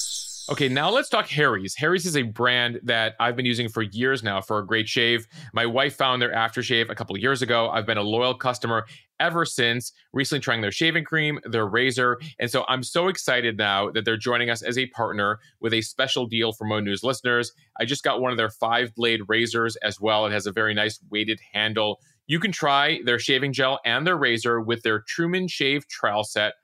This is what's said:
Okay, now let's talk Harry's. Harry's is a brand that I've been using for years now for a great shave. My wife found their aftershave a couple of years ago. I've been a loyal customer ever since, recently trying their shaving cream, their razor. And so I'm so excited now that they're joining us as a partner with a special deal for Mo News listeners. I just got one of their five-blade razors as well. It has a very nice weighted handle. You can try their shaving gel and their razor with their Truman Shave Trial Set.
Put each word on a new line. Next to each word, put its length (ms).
Okay, 200
now 200
let's 200
talk 180
Harry's. 480
Harry's 300
is 100
a 60
brand 640
that 360
I've 160
been 100
using 220
for 140
years 420
now 160
for 200
a 60
great 220
shave. 400
My 140
wife 320
found 240
their 120
aftershave 560
a 60
couple 180
of 80
years 200
ago. 280
I've 160
been 120
a 40
loyal 320
customer 520
ever 240
since, 480
recently 260
trying 220
their 100
shaving 320
cream, 400
their 240
razor. 500
And 100
so 200
I'm 140
so 260
excited 480
now 340
that 140
they're 100
joining 340
us 120
as 160
a 80
partner 540
with 140
a 80
special 460
deal 260
for 120
Mo 140
News 240
listeners. 480
I 60
just 200
got 180
one 100
of 60
their 120
five-blade 760
razors 500
as 220
well. 280
It 40
has 160
a 60
very 200
nice 240
weighted 320
handle. 480
You 140
can 140
try 500
their 160
shaving 320
gel 320
and 240
their 100
razor 440
with 220
their 180
Truman 480
Shave 400
Trial 340
Set. 300